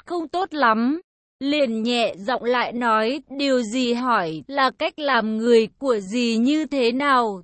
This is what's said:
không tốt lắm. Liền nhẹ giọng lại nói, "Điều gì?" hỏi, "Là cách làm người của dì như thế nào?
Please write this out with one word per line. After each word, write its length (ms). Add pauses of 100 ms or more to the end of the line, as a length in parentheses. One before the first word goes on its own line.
không 220
tốt 260
lắm. 460 (440)
Liền 380
nhẹ 340
giọng 280
lại 280
nói, 480 (180)
"Điều 240
gì?" 300
hỏi, 540
"Là 320
cách 200
làm 380
người 320 (100)
của 200
dì 380
như 300
thế 260
nào? 520